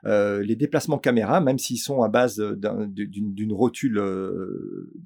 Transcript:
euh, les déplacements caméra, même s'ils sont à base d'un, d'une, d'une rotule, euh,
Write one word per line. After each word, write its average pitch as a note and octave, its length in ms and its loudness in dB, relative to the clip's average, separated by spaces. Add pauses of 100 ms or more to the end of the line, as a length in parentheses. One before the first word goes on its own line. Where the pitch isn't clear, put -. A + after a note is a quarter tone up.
euh, G#2 360 2
les G#2 140 0
déplacements C#3+ 440 0
caméra, B2 420 4
même C3+ 180 2
s'ils B2 200 -4
sont C3+ 220 0
à A2 60 4
base A#2 300 2
d'un, G#2 500 -2
d'une, G2+ 460 -6
d'une G#2+ 180 -4
rotule, A#2 460 2
euh, F#2+ 920 -4 (160)